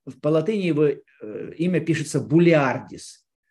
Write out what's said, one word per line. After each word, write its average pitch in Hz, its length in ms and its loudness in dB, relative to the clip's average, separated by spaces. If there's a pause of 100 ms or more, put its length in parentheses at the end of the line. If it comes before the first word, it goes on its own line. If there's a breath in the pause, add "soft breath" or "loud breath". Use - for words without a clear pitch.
(200)
по 147 80 -2
латыни 160 360 0
его, 156 200 0
э, - 720 -6
имя 175 240 0
пишется 147 400 -2
Булиардис, 143 1040 0 (260)